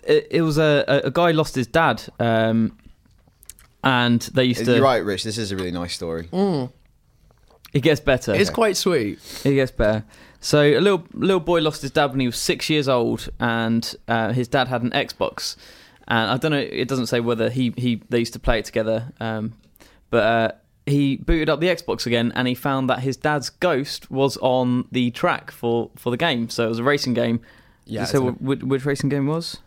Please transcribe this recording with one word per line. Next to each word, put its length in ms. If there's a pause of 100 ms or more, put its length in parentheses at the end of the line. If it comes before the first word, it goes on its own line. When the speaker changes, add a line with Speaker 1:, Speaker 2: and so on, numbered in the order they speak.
Speaker 1:
it, 260
it 120
was 140
a, 320
a, 200
a 20
guy 220
lost 220
his 120
dad, 360 (160)
um, 580 (1080)
and 380 (100)
they 140
used 180
to 100
Speaker 2:
You're 80
right, 220
Rich. 200
This 140
is 140
a 40
really 140
nice 240
story. 380
Speaker 3:
Mm. 400 (1000)
Speaker 1:
It 80
gets 180
better. 340
Speaker 3:
It's 160
quite 260
sweet. 420 (260)
Speaker 1:
It 100
gets 160
better. 340 (360)
So 200
a 180
little, 360
little 260
boy 220
lost 180
his 100
dad 200
when 100
he 60
was 100
six 320
years 180
old, 440 (100)
and, 540 (140)
uh, 260
his 120
dad 220
had 140
an 80
Xbox. 680 (500)
And 240
I 60
don't 140
know, 80
it 280
doesn't 200
say 140
whether 280
he, 300
he, 320
they 80
used 160
to 40
play 200
it 80
together, 440 (100)
um, 340 (560)
but, 120
uh, 300 (320)
he 320
booted 320
up 120
the 80
Xbox 360
again, 300
and 120
he 80
found 360
that 80
his 180
dad's 320
ghost 640
was 320
on 500
the 200
track 380
for, 460
for 140
the 80
game. 320
So 160
it 20
was 100
a 60
racing 300
game. 260 (460)
Speaker 3:
Yeah, 140
Speaker 1:
Does 100
it 20
say 60
Speaker 3:
it's 100
an 60
Speaker 1:
wh-, 80
which, 220
which 200
racing 240
game 180
it 60
was? 240 (100)